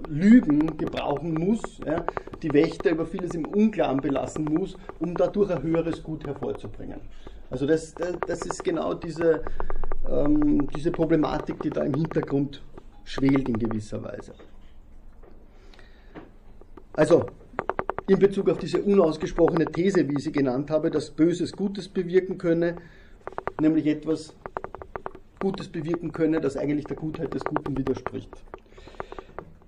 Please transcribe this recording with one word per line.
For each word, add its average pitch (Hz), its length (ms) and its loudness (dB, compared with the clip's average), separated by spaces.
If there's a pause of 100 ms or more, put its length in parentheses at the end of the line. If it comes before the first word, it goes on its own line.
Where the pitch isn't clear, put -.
Lügen 160 680 6
gebrauchen 147 580 -2
muss, 190 500 -2
ja, 160 180 -2 (380)
die 151 120 -2
Wächter 160 360 4
über 165 160 0
vieles 175 300 -8
im 160 100 -4
Unklaren 165 560 2
belassen 139 440 -2
muss, 165 320 -2 (220)
um 175 160 -4
dadurch 185 360 2
ein 160 100 -2
höheres 165 400 -2
Gut 151 240 -10
hervorzubringen. - 760 -8 (500)
Also 135 160 -2
das, 160 260 2
das, 175 320 -4
das 170 220 -4
ist - 160 -8
genau 165 320 -2
diese, 165 480 2 (640)
ähm, 147 680 4
diese 156 140 0
Problematik, 160 720 0
die - 80 -2
da 156 140 -2
im 147 100 0
Hintergrund 143 680 -2 (400)
schwelt 135 440 2
in 113 120 0
gewisser 107 440 -4
Weise. - 300 -12 (2500)
Also, 160 320 6 (840)
in 190 100 6
Bezug 196 320 4
auf 170 80 2
diese 170 240 -2
unausgesprochene 165 840 4
These, 170 440 2
wie 147 80 -2
ich 135 60 -4
sie 156 80 -4
genannt 139 400 0
habe, 156 180 2
dass 151 220 -4
Böses 170 420 2
Gutes 196 340 -6
bewirken 180 520 0
könne, 170 380 0 (840)
nämlich 156 260 4
etwas 151 480 -2 (1040)
Gutes 190 300 -4
bewirken 160 420 -4
könne, 160 300 2
das 139 160 -2
eigentlich 147 280 -2
der - 120 -8
Gutheit 156 360 -6
des 143 120 -6
Guten 143 320 -4
widerspricht. 127 520 -4 (1400)